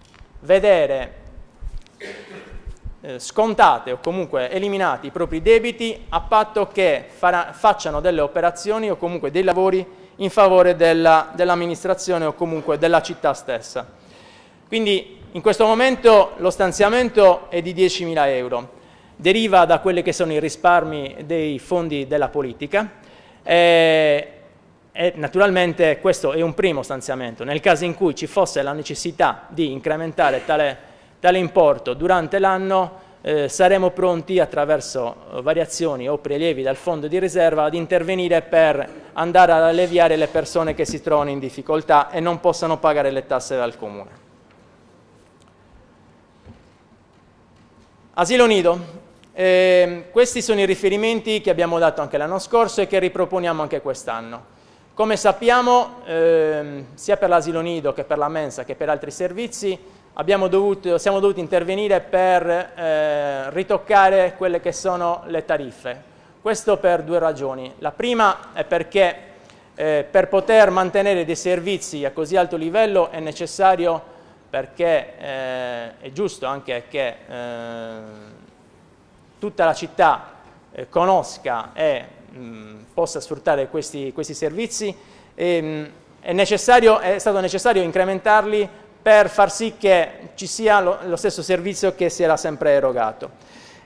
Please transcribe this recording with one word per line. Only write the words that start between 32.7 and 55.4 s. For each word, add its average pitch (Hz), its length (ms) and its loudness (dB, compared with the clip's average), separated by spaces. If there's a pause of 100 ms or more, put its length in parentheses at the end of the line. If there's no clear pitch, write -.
eh, 147 280 -2
saremo 185 420 4
pronti 180 480 -2
attraverso, 147 760 -2 (200)
eh, 127 60 -8
variazioni 151 640 -2
o 143 100 -2
prelievi 147 460 -4
dal 135 140 -2
fondo 156 300 -6
di 170 120 -2
riserva 160 440 0
ad 156 100 -2
intervenire 170 680 0
per 156 460 2 (260)
andare 175 380 4
ad 160 120 4
alleviare 170 520 4
le 156 120 0
persone 160 460 -2
che 156 120 -4
si 147 160 -8
trovano 147 280 0
in 139 100 -6
difficoltà 147 720 0
e 160 120 -6
non 170 180 -2
possano 165 380 0
pagare 147 340 0
le 135 140 -6
tasse 131 320 -4
dal 117 200 -4
comune. 101 500 -16 (3750)
Asilo 233 320 4
nido. 175 520 0 (360)
Ehm, 180 800 4
questi 247 300 2
sono 208 180 0
i 196 60 2
riferimenti 214 760 0
che 196 80 -2
abbiamo 170 300 0
dato 156 220 2
anche 143 160 -6
l'anno 165 220 -4
scorso 214 420 0
e 190 60 0
che 190 120 0
riproponiamo 180 640 -2
anche 151 200 -6
quest'anno. 117 760 -10 (360)
Come 220 220 0
sappiamo, 240 880 2